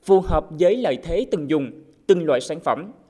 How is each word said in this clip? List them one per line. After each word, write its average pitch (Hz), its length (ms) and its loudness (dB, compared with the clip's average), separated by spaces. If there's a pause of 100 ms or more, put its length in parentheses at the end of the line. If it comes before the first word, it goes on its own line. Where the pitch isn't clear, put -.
phù 190 180 4
hợp 165 240 -2 (140)
với 185 180 4
lợi 165 260 -2
thế 175 280 -2
từng 151 180 -4
vùng, 139 220 -2 (360)
từng 180 180 2
loại 131 160 2
sản 160 180 -8
phẩm 151 320 -4 (180)